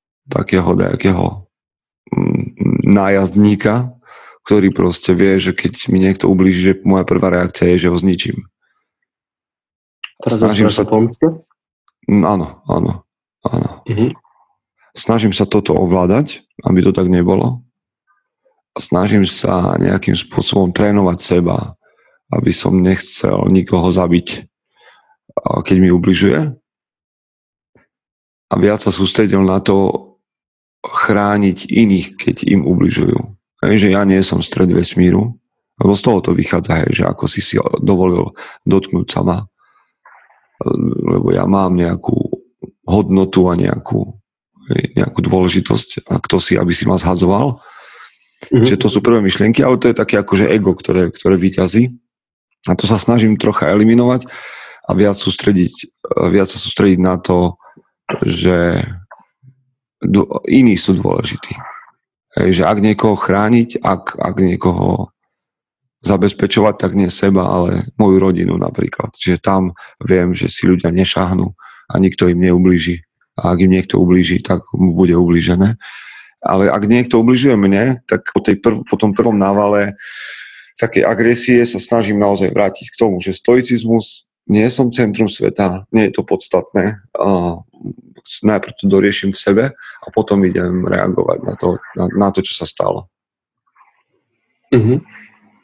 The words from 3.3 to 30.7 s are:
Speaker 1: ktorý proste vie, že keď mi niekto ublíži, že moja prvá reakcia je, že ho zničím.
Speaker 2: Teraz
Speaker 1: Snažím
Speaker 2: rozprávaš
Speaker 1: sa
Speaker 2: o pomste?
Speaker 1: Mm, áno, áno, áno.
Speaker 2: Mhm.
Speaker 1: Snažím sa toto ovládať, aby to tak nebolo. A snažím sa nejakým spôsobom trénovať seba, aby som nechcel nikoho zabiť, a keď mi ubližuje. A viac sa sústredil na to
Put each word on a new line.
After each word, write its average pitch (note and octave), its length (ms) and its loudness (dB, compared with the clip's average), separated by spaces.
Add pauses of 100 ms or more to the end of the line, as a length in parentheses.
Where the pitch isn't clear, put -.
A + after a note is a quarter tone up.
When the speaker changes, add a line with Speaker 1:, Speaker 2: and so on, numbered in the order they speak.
Speaker 1:
ktorý G2 240 4
proste F2+ 420 -2
vie, F#2+ 240 2
že F#2 140 -2
keď - 400 -6
mi F#2 80 2
niekto F#2+ 320 2
ublíži, F#2 320 2
že F#2+ 180 0
moja F#2+ 220 2
prvá F#2 260 0
reakcia F2+ 460 0
je, E2+ 100 0
že F2 60 2
ho F2 80 0
zničím. F2+ 380 -2 (1900)
Speaker 2:
Teraz A2+ 160 0
Speaker 1:
Snažím G#2+ 320 2
Speaker 2:
rozprávaš - 40 -4
Speaker 1:
sa G#2+ 80 0
Speaker 2:
o G2+ 60 -4
pomste? A2+ 380 0 (800)
Speaker 1:
Mm, G2 160 2
áno, F#2+ 240 -2 (180)
áno, - 260 -2 (540)
áno. - 240 -4 (140)
Speaker 2:
Mhm. A#2 320 -2 (800)
Speaker 1:
Snažím A2 400 0
sa G2+ 100 0
toto G2 300 0
ovládať, F#2 680 0 (240)
aby F#2 160 2
to F#2+ 100 2
tak F2+ 200 0
nebolo. F2+ 500 0 (1120)
A - 60 -12
snažím G2 480 0
sa F2+ 500 -2
nejakým F#2+ 400 0
spôsobom - 560 -2
trénovať G#2 460 0
seba, - 580 -2 (520)
aby - 200 0
som E2+ 280 -2
nechcel - 720 0
nikoho F#2 400 2
zabiť, F2 560 -2 (920)
a - 220 -4
keď - 160 0
mi F#2 120 4
ubližuje. F2+ 680 2 (1900)
A - 80 0
viac G#2 240 2
sa - 80 0
sústredil G2 560 0
na F#2+ 160 0
to G2 480 -2 (720)